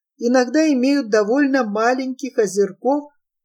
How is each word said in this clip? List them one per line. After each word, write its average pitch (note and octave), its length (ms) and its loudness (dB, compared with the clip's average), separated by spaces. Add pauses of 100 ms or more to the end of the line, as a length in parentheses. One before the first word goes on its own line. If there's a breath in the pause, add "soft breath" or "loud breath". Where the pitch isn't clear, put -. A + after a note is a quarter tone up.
(180)
иногда B3+ 520 2
имеют C4+ 380 0
довольно B3 560 2
маленьких B3+ 760 -4
озерков G#3 720 -2 (340)